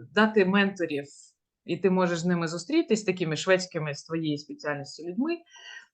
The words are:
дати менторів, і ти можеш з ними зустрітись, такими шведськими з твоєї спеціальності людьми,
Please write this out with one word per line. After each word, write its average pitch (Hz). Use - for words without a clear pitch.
дати 214
менторів, 185
і 165
ти 196
можеш 180
з 165
ними 170
зустрітись, 220
такими 175
шведськими 170
з -
твоєї 160
спеціальності 147
людьми, 285